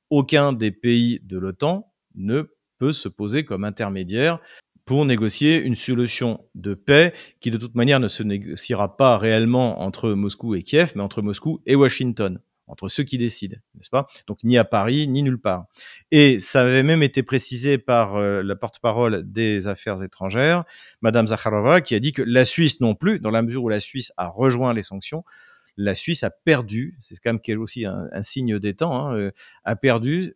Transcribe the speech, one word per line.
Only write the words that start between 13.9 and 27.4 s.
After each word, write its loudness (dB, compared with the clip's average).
pas ? -2
Donc, -10
ni 4
à 6
Paris, 0
ni 0
nulle 0
part. -2
Et 8
ça 2
avait 4
même 4
été 0
précisé -2
par, 2
euh, 0
la -4
porte-parole -2
des -2
Affaires -6
étrangères, -2
Madame 2
Zakharova, 2
qui -2
a 2
dit -2
que -4
la 4
Suisse 2
non 2
plus, 0
dans -4
la 2
mesure -4
où -2
la 0
Suisse -10
a -6
rejoint 0
les -4
sanctions, -12
la 0
Suisse -4
a -2
perdu, -2
c'est -20
quand -2
même -4